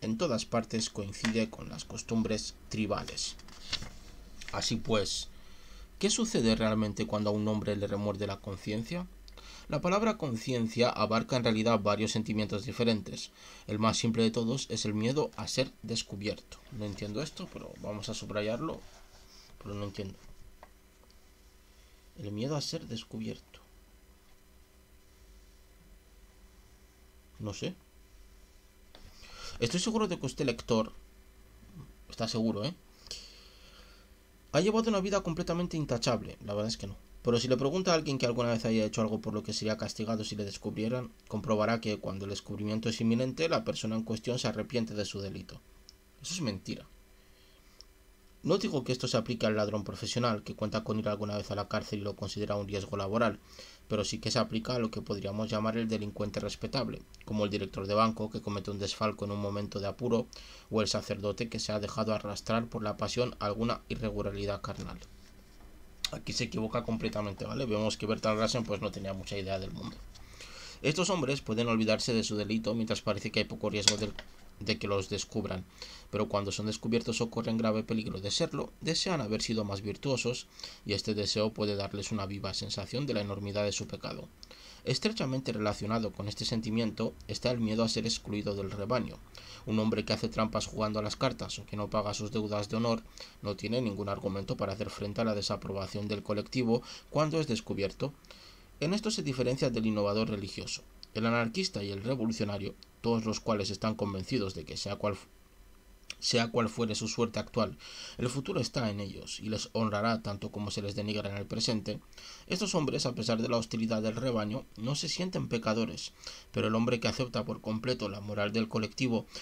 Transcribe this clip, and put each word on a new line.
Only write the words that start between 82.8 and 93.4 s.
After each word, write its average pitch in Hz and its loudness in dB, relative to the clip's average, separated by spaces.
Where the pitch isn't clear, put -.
de 120 2
la 107 2
enormidad 101 0
de 104 2
su - -2
pecado. - -8
Estrechamente 135 0
relacionado 107 0
con 101 -6
este - -4
sentimiento 110 0
está - 0
el 123 2
miedo 113 2
a 113 4
ser 113 0
excluido 104 -2
del 98 -2
rebaño. 98 -2
Un 110 2
hombre 107 4
que 113 0
hace 110 0
trampas 110 0
jugando 107 0
a 104 2
las 104 -2
cartas 117 0
o 101 -10
que - -8
no 104 -2
paga 104 2
sus 104 -4
deudas 104 0
de 113 0
honor 113 2